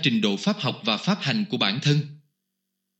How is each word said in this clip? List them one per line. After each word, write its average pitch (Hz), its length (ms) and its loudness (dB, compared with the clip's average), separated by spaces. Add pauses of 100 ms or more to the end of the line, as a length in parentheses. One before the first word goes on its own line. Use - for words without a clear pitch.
trình 120 180 2
độ 101 160 2
pháp 208 240 -2
học 117 240 -4
và 110 120 2
pháp 202 260 0
hành 110 280 0
của 127 60 -2
bản 113 260 0
thân. 147 180 4 (1000)